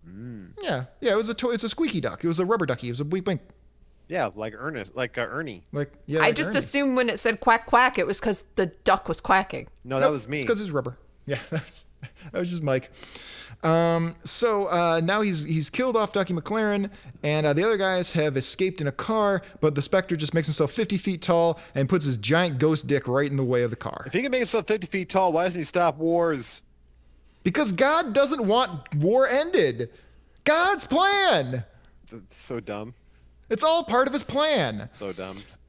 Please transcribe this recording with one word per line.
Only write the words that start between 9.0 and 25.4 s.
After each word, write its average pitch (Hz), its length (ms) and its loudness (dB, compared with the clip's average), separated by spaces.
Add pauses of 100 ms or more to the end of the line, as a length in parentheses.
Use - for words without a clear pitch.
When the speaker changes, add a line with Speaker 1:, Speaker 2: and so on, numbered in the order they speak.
Speaker 3:
was 165 120 -4
quacking. 190 460 0 (160)
Speaker 1:
No, 131 160 -2
that - 60 4
Speaker 2:
Nope, 151 80 4
Speaker 1:
was 117 140 -6
me. 147 120 -4
Speaker 2:
it's 127 80 -2
'cause 214 140 0
it's 190 100 -8
rubber. 123 260 -4 (300)
Yeah, 139 160 -4
<laughs> - 80 -20
that 160 140 -4
was, - 200 -18 (460)
that 180 80 -6
was 180 100 -4
just 170 140 -6
Mike. 131 260 -2 (720)
Um, 165 600 2
so, 208 440 0
uh, 170 360 2
now 196 180 0
he's, 180 220 0
he's 160 260 -2
killed 247 280 0
off 208 160 0
Ducky 185 200 0
McLaren, 208 560 -2 (340)
and, 151 220 0
uh, 147 80 4
the 160 100 2
other 226 140 4
guys 185 360 0
have 151 240 0
escaped 185 420 -2
in 147 80 -2
a 135 40 -2
car, 208 500 0 (180)
but 151 160 2
the 139 60 0
Spectre 185 340 0
just 151 180 -4
makes 165 140 0
himself 151 240 0
fifty 208 260 0
feet 180 240 -2
tall 170 380 2 (160)
and 135 140 0
puts 170 160 2
his 127 120 0
giant 147 400 2
ghost 156 300 2
dick 139 200 0
right 139 220 2
in 143 80 -2
the 135 60 2
way 123 200 2
of 120 60 0
the 113 60 -6
car. - 320 -10
Speaker 1:
If - 60 -10
he 214 80 2
can 269 100 -2
make 254 80 2
himself 220 260 0
fifty 208 220 0
feet 190 220 -4
tall, 185 240 4
why 165 100 4